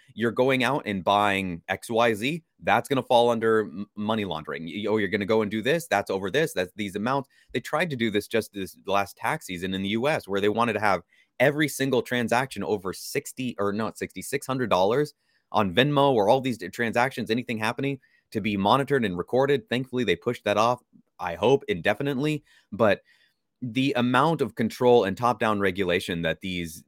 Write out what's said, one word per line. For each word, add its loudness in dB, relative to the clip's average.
you're -2
going 2
out 0
and -4
buying 2
X -6
Y 2
Z, -4
that's 2
gonna 0
fall 4
under 2
m-, -8
money -2
laundering. -8
Y-, -8
oh, 0
you're 0
gonna -2
go 2
and -2
do -4
this, -2
that's 0
over -2
this, 0
that's -4
these -8
amounts." -4
They -4
tried -4
to -4
do 0
this -2
just -4
this -8
last -2
tax -6
season -6
in -4
the -4
U -2
S, -2
where -2
they 4
wanted 2
to -2
have 2
every 4
single 0
transaction -2
over -2
sixty, -8
or 0
not -6
sixty, -10
six -8
hundred -4
dollars 2
on 2
Venmo, 4
or 2
all 6
these -4
transactions, -2
anything -4
happening, -4
to -4
be -2
monitored 2
and -2
recorded. 0
Thankfully, -2
they 2
pushed -6
that 2
off, 2
I -6
hope, 2
indefinitely. -2
But 2
the -2
amount 2
of -4
control 4
and 0
top-down 0
regulation 0
that -2
these -6